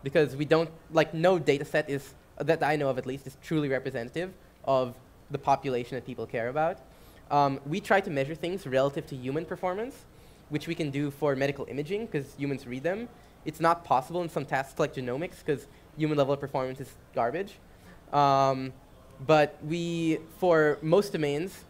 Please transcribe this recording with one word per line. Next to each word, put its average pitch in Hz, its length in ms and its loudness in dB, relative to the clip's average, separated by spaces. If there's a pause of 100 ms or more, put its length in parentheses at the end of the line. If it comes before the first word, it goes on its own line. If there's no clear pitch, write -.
Because 139 340 2
we 147 80 -2
don't, 160 260 4 (220)
like, 160 220 4
no 175 220 4
data 147 280 2
set 151 260 0
is, 139 240 -6 (220)
that 156 260 0
I 151 140 2
know 143 140 0
of 123 80 0
at - 80 -6
least, 135 200 -8
is 135 160 -14
truly 151 260 -2
representative 131 640 -4 (320)
of 127 300 2 (380)
the 143 60 -4
population 135 580 0
that 120 100 -8
people 117 200 -8
care 117 220 -4
about. 156 300 -2 (520)
Um, 139 360 4
we 165 140 -4
try 196 220 4
to 196 80 -6
measure 143 260 -2
things 180 320 -6
relative 135 380 0
to 143 100 -10
human 135 300 -4
performance, 190 580 -6 (460)
which 147 180 -6
we 165 80 -4
can 151 140 -2
do 143 200 -2
for 143 240 0
medical 139 300 -2
imaging, 156 420 -6
'cause 143 320 -6
humans 139 300 -4
read 131 160 -8
them. 214 240 -4 (360)
It's 156 140 -8
not 170 260 4
possible 139 380 0
in 170 60 -4
some 151 160 -4
tasks 135 340 -4
like 147 160 0
genomics, 131 500 -6
'cause 139 220 -2 (300)
human 151 220 0
level 139 160 4
of 139 60 -6
performance 131 400 -4
is 123 140 -14 (180)
garbage. 131 420 -2 (580)
Um, 135 600 4 (540)
but 151 380 6
we, 165 540 0 (200)
for 156 440 6
most 180 320 2
domains 151 560 -4